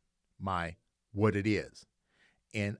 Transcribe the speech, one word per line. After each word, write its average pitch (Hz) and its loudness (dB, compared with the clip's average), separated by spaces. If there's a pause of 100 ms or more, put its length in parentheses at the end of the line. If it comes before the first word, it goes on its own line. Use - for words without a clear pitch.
(380)
my 87 -2 (360)
what 104 4
it 101 0
is. 98 -2 (680)
And 104 -2